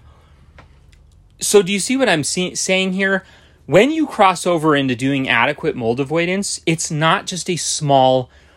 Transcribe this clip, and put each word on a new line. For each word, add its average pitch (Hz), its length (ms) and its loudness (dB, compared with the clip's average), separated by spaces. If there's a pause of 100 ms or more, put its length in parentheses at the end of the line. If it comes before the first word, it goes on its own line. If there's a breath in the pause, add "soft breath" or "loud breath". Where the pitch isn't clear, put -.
(1400 soft breath)
So - 240 4
do 185 100 -2
you 202 60 -2
see 247 180 -4
what 262 120 0
I'm 160 160 0
se-, 180 300 -4
saying 190 400 -2
here? 196 300 -2 (420 soft breath)
When 196 240 6
you 320 160 0
cross 190 400 0
over 160 300 2
into 135 180 0
doing 135 340 -2
adequate 120 480 0
mold 120 240 -2
avoidance, 170 640 -4
it's 165 240 -2
not 160 360 0
just 180 240 -8
a 170 60 -2
small 131 760 2 (260 soft breath)